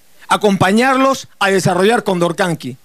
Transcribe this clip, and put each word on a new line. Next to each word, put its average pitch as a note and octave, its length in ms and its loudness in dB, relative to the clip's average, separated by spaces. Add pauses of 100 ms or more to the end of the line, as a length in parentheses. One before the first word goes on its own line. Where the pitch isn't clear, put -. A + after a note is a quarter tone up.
(260)
acompañarlos A3+ 1000 0 (100)
a G3 120 0
desarrollar G3 520 0
Condorcanqui. E3+ 840 -4